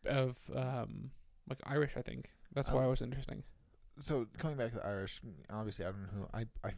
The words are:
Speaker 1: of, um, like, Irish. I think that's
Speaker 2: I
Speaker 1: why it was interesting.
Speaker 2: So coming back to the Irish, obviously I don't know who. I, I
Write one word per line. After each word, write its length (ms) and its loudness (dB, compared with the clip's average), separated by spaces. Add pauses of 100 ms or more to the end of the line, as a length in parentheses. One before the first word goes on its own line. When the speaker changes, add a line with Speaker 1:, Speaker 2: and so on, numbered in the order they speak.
Speaker 1:
of, 320 4 (180)
um, 540 -2 (400)
like, 140 -4
Irish. 340 2
I 60 0
think 260 -8 (240)
that's 160 2
Speaker 2:
I 60 6
Speaker 1:
why 100 8
it 40 8
was 120 6
interesting. 400 -2 (580)
Speaker 2:
So 280 2 (100)
coming 200 0
back 140 2
to 40 -2
the 100 -2
Irish, 360 -2 (280)
obviously 360 -2
I 40 0
don't 140 -4
know 100 -6
who. 140 -2 (100)
I, 80 0 (180)
I 140 -2